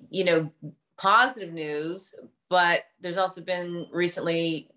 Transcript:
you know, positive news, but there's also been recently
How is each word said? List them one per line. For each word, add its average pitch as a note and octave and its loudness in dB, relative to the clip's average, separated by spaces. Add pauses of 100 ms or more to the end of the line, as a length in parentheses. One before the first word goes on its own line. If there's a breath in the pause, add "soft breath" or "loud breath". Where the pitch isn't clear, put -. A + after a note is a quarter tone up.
you F#3 -2
know, D#3+ 2 (460)
positive G#3+ 2
news, D#3+ -8 (340)
but F3 4 (180)
there's F3+ -4
also F#3 -2
been F3 -4
recently E3 -2